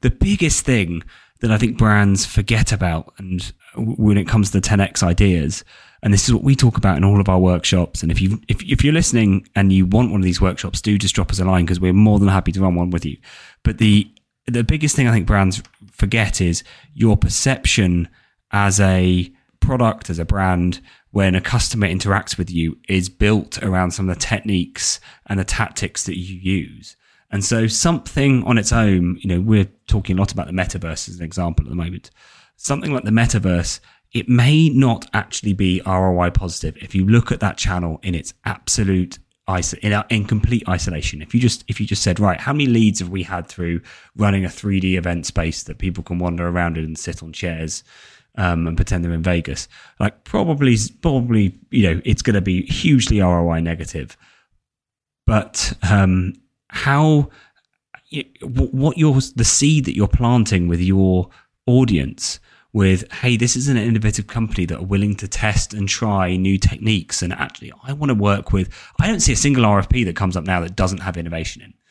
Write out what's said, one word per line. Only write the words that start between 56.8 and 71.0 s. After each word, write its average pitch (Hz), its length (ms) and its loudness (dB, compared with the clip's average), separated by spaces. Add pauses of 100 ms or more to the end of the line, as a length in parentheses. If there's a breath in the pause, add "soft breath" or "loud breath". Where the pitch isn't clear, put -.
y-, 156 120 -8 (160)
w-, 127 300 -2
what 135 260 0
you're, 151 240 4 (140)
the 117 100 0
seed 143 420 2
that - 100 -6
you're 101 100 2
planting 110 600 2
with 85 120 0
your 92 500 2 (360 soft breath)
audience, 113 720 0 (340 soft breath)
with, 95 400 2
"Hey, 123 240 0
this 120 180 0
is 131 140 -4
an 135 80 2
innovative 110 500 0
company 107 400 -4
that 82 140 -6
are 87 40 -10
willing 101 300 0
to 98 140 -12
test - 440 -2
and 101 160 -4
try 98 460 -2
new 95 240 0
techniques. - 640 -2
And 87 100 -4
actually, - 400 -10 (120)
I 131 80 -8
wanna 143 220 -2
work 101 380 0
with," 95 160 0 (300 loud breath)
I 165 80 2
don't 214 140 0
see - 120 2
a 113 40 0
single 135 280 2
R 104 140 4
F 95 100 -2
P 127 140 2
that 90 140 -4
comes 92 200 -2
up 87 60 -4
now 90 160 -2
that 87 160 -6
doesn't 95 240 -2
have 90 180 -8